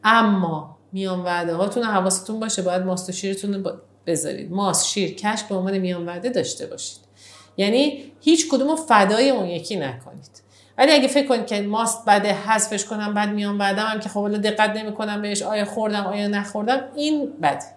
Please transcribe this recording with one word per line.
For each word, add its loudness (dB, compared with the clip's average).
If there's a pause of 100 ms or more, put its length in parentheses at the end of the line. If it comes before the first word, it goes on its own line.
اما 4 (140)
میان -4
وعده -2
هاتون 0
رو -2
حواستون 0
باشه، -4
باید 0
ماست -4
و -8
شیرتون -4
رو -4
با-، -4 (320)
بذارید. -4
ماست، 0
شیر، -2
کشک -4
به -4
عنوان 0
میان -2
وعده -6
داشته -4
باشید، -12 (580)
یعنی 2
هیچ 4
کدوم 2
رو 2
فدای 4
اون 2
یکی -6
نکنید. -10 (360)
ولی 6
اگه 6
فکر 2
کنید 0
که -4
ماست -2
بده 6
حذفش 0
کنم -4
بعد 0
میان -2
وعده‌ام 0
هم -2
که -8
خب -4
حالا -2
دقت 2
نمی‌کنم -6
بهش، -4
آیا -2
خوردم -2
آیا -2
نخوردم، -2 (160)
این 0
بده. 0 (120)